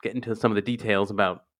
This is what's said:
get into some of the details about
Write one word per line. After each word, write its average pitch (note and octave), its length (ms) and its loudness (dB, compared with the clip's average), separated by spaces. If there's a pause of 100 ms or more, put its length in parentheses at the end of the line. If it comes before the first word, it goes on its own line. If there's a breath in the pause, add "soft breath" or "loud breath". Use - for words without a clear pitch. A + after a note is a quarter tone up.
get A2+ 120 -4
into A#2 220 -4
some A2+ 160 2
of - 40 0
the G2+ 60 2
details G#2+ 480 0
about F#2+ 340 0 (160)